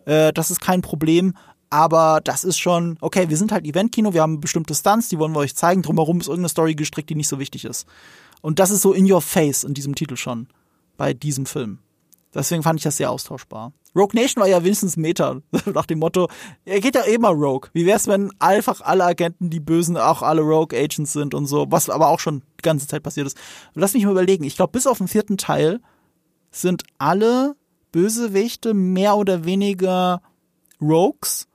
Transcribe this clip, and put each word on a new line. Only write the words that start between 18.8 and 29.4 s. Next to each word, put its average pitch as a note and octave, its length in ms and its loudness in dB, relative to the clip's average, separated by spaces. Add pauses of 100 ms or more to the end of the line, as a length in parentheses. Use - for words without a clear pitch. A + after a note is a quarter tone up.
alle F3+ 240 2
Agenten F3 460 -2
die E3 80 -6
Bösen, E3 380 0
auch C#3+ 260 2
alle D#3 180 2
Rogue D#3 340 2
Agents D3 380 -2
sind D3 220 -4
und C#3+ 100 -2
so, C#3+ 240 0
was D#3+ 220 0
aber D3+ 160 2
auch E3 120 2
schon D3 220 -6 (160)
die - 60 -14
ganze D3 240 0
Zeit D3 160 -8
passiert C#3+ 240 -6
ist. - 100 -10 (380)
Lass G3 180 0
mich A#3 100 2
mal G3+ 60 2
überlegen, F#3 360 2
ich C3 100 -8
glaub, F3+ 160 0
bis B3+ 160 -2
auf B3 100 2
den F#3 100 -4
vierten G#3 300 -2
Teil D3+ 420 0 (720)
sind - 320 -2 (160)
alle A#3 580 2 (360)
Bösewichte A3 840 0
mehr F#3+ 420 2
oder F#3+ 300 0